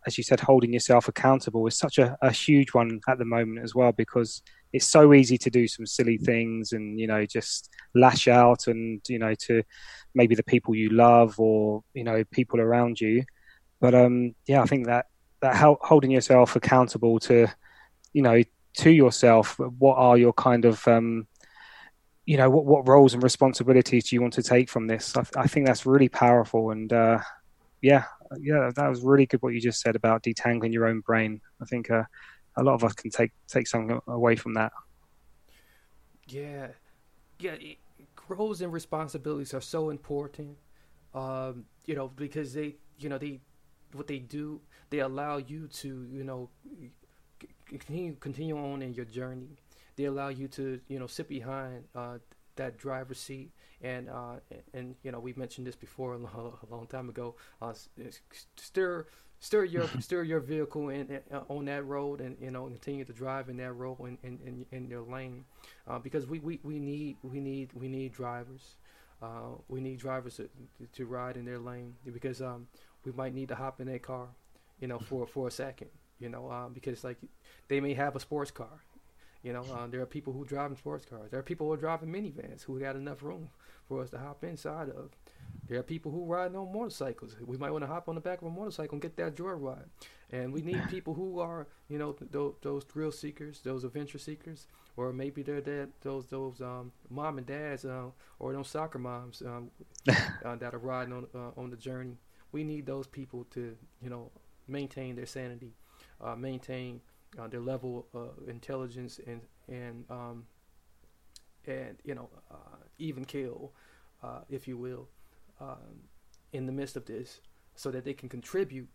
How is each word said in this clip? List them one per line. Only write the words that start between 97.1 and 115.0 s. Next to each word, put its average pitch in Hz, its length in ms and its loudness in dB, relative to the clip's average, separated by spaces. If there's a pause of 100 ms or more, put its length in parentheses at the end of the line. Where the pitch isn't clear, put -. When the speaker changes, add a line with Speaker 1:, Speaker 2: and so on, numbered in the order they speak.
Speaker 2:
and 123 80 -16
dads, 143 380 -14
uh, 127 220 -14 (340)
or 131 120 -12
those 135 140 -12
soccer 156 320 -12
moms, 123 480 -16
um, 120 240 -16 (380)
Speaker 1:
<laughs> - 360 -4
Speaker 2:
uh, 120 120 -12
that 120 180 -16
are 120 40 -14
riding 127 340 -12
on, 123 140 -16 (100)
uh, 123 240 -18
on 123 100 -16
the 123 60 -20
journey. 127 400 -16 (340)
We 151 140 -10
need 151 200 -12
those 135 220 -12
people 127 440 -18
to, 117 260 -14 (260)
you 120 80 -16
know, 120 220 -18 (340)
maintain 135 480 -14
their 123 120 -16
sanity, 123 480 -16 (460)
uh, 120 140 -12
maintain 127 640 -14 (380)
uh, 113 100 -18
their 120 120 -14
level 123 540 -12
of 123 340 -18
intelligence 123 800 -16
and, 120 140 -18 (280)
and, 120 420 -18
um, 120 360 -18 (1200)
and, 131 380 -16
you 143 100 -14
know, 120 140 -20 (220)
uh, - 260 -20 (220)
even 143 260 -12
keel, 135 480 -14 (500)
uh, 123 260 -18
if 131 200 -14
you 127 80 -14
will, 123 320 -16 (520)